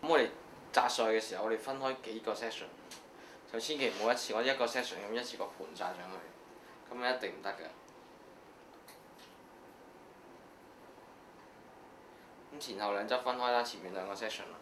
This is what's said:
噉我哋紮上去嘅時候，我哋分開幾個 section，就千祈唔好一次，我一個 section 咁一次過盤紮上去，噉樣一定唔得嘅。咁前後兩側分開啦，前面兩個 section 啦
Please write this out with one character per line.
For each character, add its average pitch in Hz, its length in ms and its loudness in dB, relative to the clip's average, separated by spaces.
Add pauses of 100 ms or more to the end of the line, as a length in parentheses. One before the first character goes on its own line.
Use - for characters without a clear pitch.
噉 151 40 0
我 160 100 10
哋 120 100 8 (420)
紮 - 160 6
上 117 240 4
去 110 80 6
嘅 - 20 6
時 - 160 -4
候， 101 80 0
我 113 60 2
哋 113 80 2
分 135 220 -4
開 131 220 0
幾 110 180 -6
個 107 140 0
section， 110 320 -4 (840)
就 117 80 -2
千 147 200 0
祈 131 100 4
唔 101 160 0
好 117 80 8
一 - 20 10
次， - 200 0
我 113 80 4
一 135 120 6
個 127 120 6
section 117 300 0 (120)
咁 107 60 -2
一 120 80 2
次 - 160 -8
過 98 180 -2
盤 92 180 -8
紮 87 40 -12
上 90 180 -2
去， - 960 -12
噉 120 40 -8
樣 127 180 2
一 - 40 -4
定 98 200 -4
唔 - 20 -14
得 98 80 -2
嘅。 - 60 -4 (4000)
咁 147 60 -10
前 104 200 -6
後 104 140 2
兩 101 160 0
側 127 140 4
分 123 160 2
開 123 120 4
啦， 120 120 8
前 110 180 -4
面 92 140 -8
兩 95 120 -2
個 98 80 -2
section 107 280 -4
啦 98 200 -12